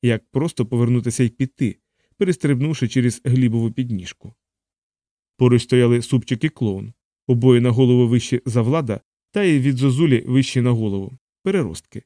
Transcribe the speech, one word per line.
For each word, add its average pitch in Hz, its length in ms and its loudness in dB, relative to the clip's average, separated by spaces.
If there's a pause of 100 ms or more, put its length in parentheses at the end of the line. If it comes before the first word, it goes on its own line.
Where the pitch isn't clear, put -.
Як 117 280 -2
просто 131 360 -4
повернутися 120 580 0
й 117 40 0
піти, 127 500 -6 (380)
перестрибнувши 147 720 -2
через 120 360 -2
Глібову 117 480 0
підніжку. 110 640 -10 (1000)
Поруч 123 260 4
стояли 120 400 2
Супчик 123 420 -2
і 156 40 0
Клоун, 104 440 -6 (340)
обоє 120 340 4
на 123 100 2
голову 123 380 4
вищі 120 360 0
за 120 180 -2
Влада, 120 380 -2 (300)
та 208 120 -2
й 170 160 2
від 131 180 0
Зозулі 131 500 2
вищі 131 340 0
на 123 100 2
голову. 107 480 -4 (240)
Переростки. 151 640 -6